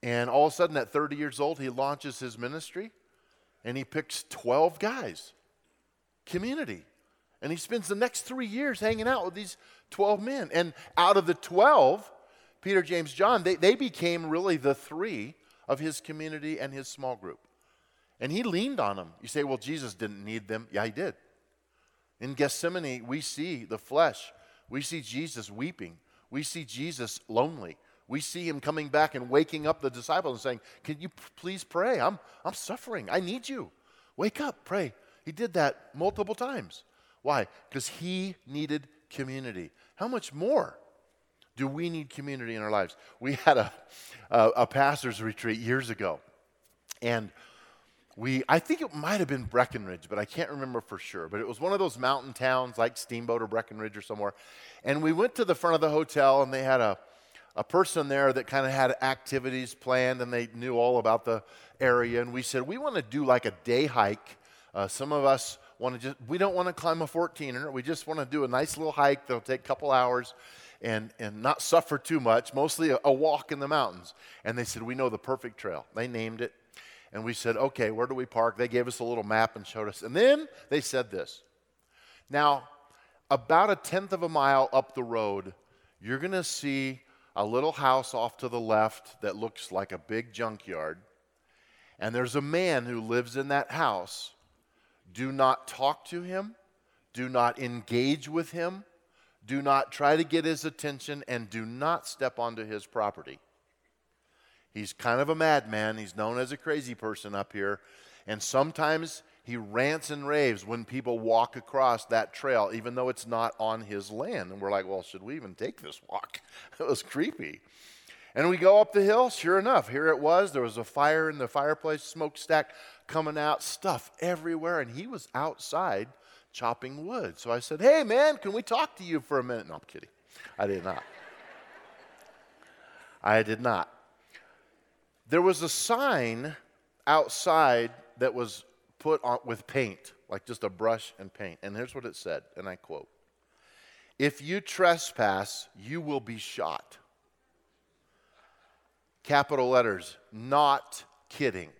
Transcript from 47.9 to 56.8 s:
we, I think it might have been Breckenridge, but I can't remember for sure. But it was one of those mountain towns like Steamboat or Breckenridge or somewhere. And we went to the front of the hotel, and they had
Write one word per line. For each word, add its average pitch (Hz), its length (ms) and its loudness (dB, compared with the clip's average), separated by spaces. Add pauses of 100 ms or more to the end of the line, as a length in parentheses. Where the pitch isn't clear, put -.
we, 131 320 -2
I 160 100 6
think 311 240 -2
it 277 100 -8
might 165 280 -2
have 160 80 0
been 127 160 -4
Breckenridge, 104 640 0
but 104 100 -6
I 107 80 -4
can't - 240 -6
remember 131 320 -6
for - 160 -12
sure. 82 300 -10
But 101 120 -6
it - 80 -6
was 113 100 -10
one 175 140 -2
of 202 60 0
those 165 180 0
mountain 131 380 0
towns 127 420 0
like 120 220 2
Steamboat 117 420 -4
or 113 60 -6
Breckenridge 107 500 -6
or 104 60 -14
somewhere. 104 320 -6 (500)
And 143 180 0
we 160 100 2
went 202 240 0
to 185 100 0
the 180 80 4
front 170 200 2
of 156 60 4
the 156 80 4
hotel, 143 540 4
and 131 100 -2
they 131 100 -2
had 131 200 4